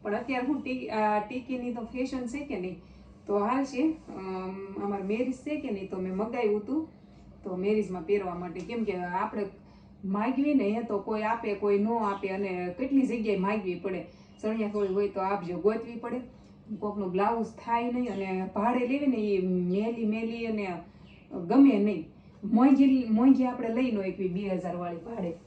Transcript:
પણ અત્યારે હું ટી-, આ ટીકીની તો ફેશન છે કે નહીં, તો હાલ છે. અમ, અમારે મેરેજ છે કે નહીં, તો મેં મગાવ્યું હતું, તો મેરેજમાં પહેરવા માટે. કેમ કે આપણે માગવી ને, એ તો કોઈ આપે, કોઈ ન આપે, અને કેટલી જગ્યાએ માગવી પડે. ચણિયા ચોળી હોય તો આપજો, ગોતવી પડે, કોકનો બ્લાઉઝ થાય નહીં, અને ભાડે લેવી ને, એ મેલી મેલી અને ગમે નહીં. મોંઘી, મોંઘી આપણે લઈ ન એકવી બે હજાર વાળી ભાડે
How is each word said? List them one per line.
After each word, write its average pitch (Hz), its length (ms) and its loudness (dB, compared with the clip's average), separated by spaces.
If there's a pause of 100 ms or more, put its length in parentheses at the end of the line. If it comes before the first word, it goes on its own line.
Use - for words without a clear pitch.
પણ 208 140 -4
અત્યારે 254 320 -2
હું 277 140 -2
ટી-, 254 280 -6
આ 214 380 2
ટીકીની 247 460 -6
તો 233 120 -6
ફેશન 254 420 -4
છે 285 180 -6
કે 208 140 -6
નહીં, 180 220 -8 (460)
તો 208 120 2
હાલ 254 260 2
છે. 277 260 0 (180)
અમ, 190 760 -8
અમારે 202 200 -2
મેરેજ 240 300 -2
છે 294 260 -6
કે 262 100 -8
નહીં, 190 200 -6
તો 190 80 -6
મેં 185 180 -4
મગાવ્યું 214 460 0
હતું, 311 280 -4 (540)
તો 185 120 -6
મેરેજમાં 185 480 0
પહેરવા 190 320 0
માટે. 175 240 -8
કેમ 226 240 -4
કે 196 120 -2
આપણે 190 540 -4 (560)
માગવી 262 480 0
ને, 247 100 4
એ 220 200 0
તો 208 160 -2
કોઈ 214 220 -2
આપે, 220 340 0
કોઈ 202 240 2
ન 208 80 2
આપે, 202 420 0
અને 185 480 -2
કેટલી 269 300 4
જગ્યાએ 214 300 0
માગવી 190 380 0
પડે. - 300 -6 (360)
ચણિયા 214 280 -2
ચોળી 202 240 0
હોય 202 160 2
તો 196 120 -4
આપજો, 180 360 -2
ગોતવી 226 380 0
પડે, 247 260 -6 (580)
કોકનો 202 300 -4
બ્લાઉઝ 208 380 2
થાય 233 440 -2
નહીં, 247 220 -2
અને 190 420 -4
ભાડે 240 320 2
લેવી 277 200 0
ને, 240 100 2
એ 196 300 2
મેલી 196 580 0
મેલી 226 400 -2
અને 202 380 -4 (480)
ગમે 214 480 6
નહીં. 196 260 0 (380)
મોંઘી, 254 680 6
મોંઘી 247 360 8
આપણે 233 240 -2
લઈ 247 220 2
ન 202 100 0
એકવી 185 260 -2
બે 190 220 -2
હજાર 175 260 -2
વાળી 175 220 -6
ભાડે 208 340 -6 (160)